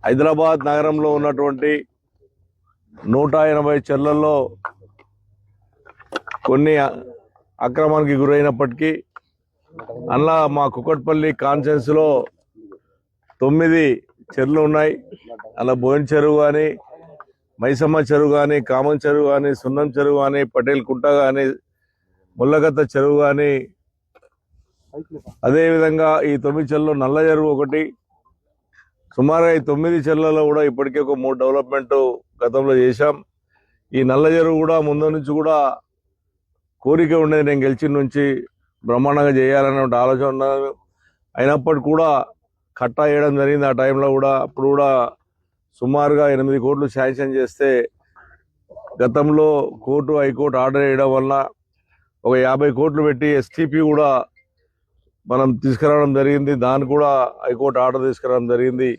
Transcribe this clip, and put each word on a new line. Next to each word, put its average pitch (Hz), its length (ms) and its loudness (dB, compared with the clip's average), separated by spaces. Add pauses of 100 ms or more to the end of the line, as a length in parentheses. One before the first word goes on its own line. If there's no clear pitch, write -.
హైదరాబాద్ 151 600 0
నగరంలో 151 500 0
ఉన్నటువంటి 143 540 -2 (1400)
నూట 143 220 0 (180)
ఎనభై 147 240 0 (100)
చెర్లల్లో 147 460 0 (2250)
కొన్ని 147 300 2
అ-, 139 220 -2 (680)
అక్రమానికి 151 540 0
గురైనప్పటికీ, 143 720 0 (1200)
అందులో 156 220 0 (220)
మా 143 80 0 (100)
కుకట్పల్లి 156 540 -2 (140)
కాన్స్టిట్యుయెన్సీలో 147 640 0 (1300)
తొమ్మిది 160 440 2 (500)
చెర్లు 139 320 0
ఉన్నాయి. 151 260 0 (680)
అలా 127 140 0
బోయిన 131 400 0
చెరువు 151 300 4
కానీ, 147 240 0 (960)
మైసమ్మ 147 500 0
చెరువు 147 260 2
కానీ, 147 240 0
కామన్ 135 440 -2
చెరువు 147 280 2
కానీ, 143 180 0 (100)
సున్నం 143 360 -4
చెరువు 143 260 2
కానీ, 139 200 -2 (120)
పటేల్ 131 340 -2
కుంట 131 160 -4 (180)
కానీ, 135 220 0 (920)
ముల్లగత్త 147 440 2 (140)
చెరువు 143 300 2
కానీ, 143 260 0 (1900)
అదేవిధంగా 160 680 2 (220)
ఈ - 60 0
తొమ్మిది 143 360 -4
చెరువులో 151 200 0
నల్ల 139 240 -2 (120)
చెరువు 156 260 2
ఒకటి. 143 280 -2 (1300)
సుమారుగా 160 420 2
ఈ - 100 2
తొమ్మిది 160 380 0
చెరువులలో 156 400 0
కూడా 151 240 2
ఇప్పటికే 135 300 -4
ఒక 139 140 0 (100)
మూడు 131 200 -2
డెవలప్‌మెంట్ 135 500 -2 (480)
గతంలో 135 320 0 (100)
చేశాం. 135 320 2 (840)
ఈ - 60 0
నల్ల 135 240 2
చెరువు 165 360 2
కూడా 160 140 0 (100)
ముందు 151 280 0
నుంచి 147 220 -6
కూడా 156 200 0 (1300)
కోరిక 160 300 2 (100)
ఉండేది, 151 260 2
నేను 139 160 0
గెలిచిన 135 340 -2
నుంచి 139 260 -2 (600)
బ్రహ్మాండంగా 143 540 2
చేయాలనే 135 440 2
ఒక 120 180 -2
ఆలోచన 131 300 0
ఉన్నది. 135 380 -2 (640)
అయినప్పటికీ 139 540 0
కూడా 160 180 2 (720)
కట్టా 151 240 -2
వేయడం 147 380 2
జరిగింది. 139 280 0
ఆ - 20 0
టైంలో 135 460 0
కూడా, 135 140 0 (140)
అప్పుడు 139 280 -4
కూడా 139 160 2 (880)
సుమారుగా 143 460 2 (100)
ఎనిమిది 135 300 0
కోట్లు 143 220 0
శాంక్షన్ 135 500 -4
చేస్తే, 135 320 0 (1300)
గతంలో 151 440 2 (380)
కోర్టు, 143 360 -2
హైకోర్టు 135 360 -2
ఆర్డర్ 135 300 0
వేయడం 135 280 2
వల్ల 135 180 0 (880)
ఒక 120 120 2 (120)
యాభై 139 240 2
కోట్లు 147 360 -2
పెట్టి 143 200 -2 (120)
ఎస్టీపీ 151 400 -4 (120)
కూడా 147 200 2 (1200)
మనం 131 320 2
తీసుకురావడం 147 560 2
జరిగింది. 143 340 0 (140)
దాన్ని 135 260 0
కూడా 147 180 2 (340)
హైకోర్టు 127 400 -2
ఆర్డర్ 127 240 -2
తీసుకురావడం 123 440 -2
జరిగింది. 127 460 0